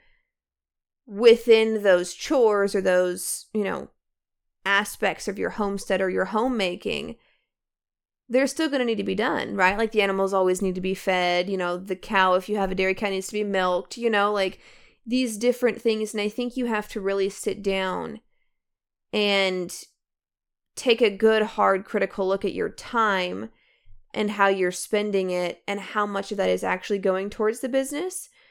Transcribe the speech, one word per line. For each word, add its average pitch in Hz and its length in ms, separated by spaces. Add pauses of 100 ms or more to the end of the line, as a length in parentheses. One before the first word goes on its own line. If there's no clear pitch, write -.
(1040)
within 220 760
those 180 320
chores 208 580
or 202 80
those, 180 720
you 214 100
know, 185 240 (760)
aspects 196 640
of 196 100
your 180 140
homestead 196 500
or 190 80
your 185 160
homemaking, 190 880 (1120)
they're 262 200
still 320 200
gonna 269 160
need 226 140
to 202 60
be 196 100
done, 202 420
right? 190 220
Like, 220 140
the 214 100
animals 196 320
always 185 260
need 190 140
to 180 80
be 185 140
fed, 180 560
you 190 60
know, 180 200
the 185 180
cow, 185 380
if 185 160
you 208 80
have 196 140
a 185 40
dairy 190 200
cow, 202 160
needs 190 160
to - 60
be 214 100
milked, 190 520
you 233 140
know, 208 240
like, 196 260 (460)
these 240 320
different 240 420
things. 214 360
And 208 60
I 208 80
think 247 280
you 254 80
have 214 220
to - 120
really 196 300
sit 202 320
down 190 600 (880)
and 190 600 (1040)
take 240 280
a 202 120
good, 220 280
hard, 196 420
critical 190 420
look 190 160
at 190 120
your 175 140
time 196 840 (640)
and 208 140
how 202 180
you're 190 240
spending 196 600
it 180 360
and 202 120
how 208 260
much 202 260
of 202 60
that 185 100
is 185 160
actually 190 360
going 190 320
towards 220 300
the 269 60
business 269 600 (220)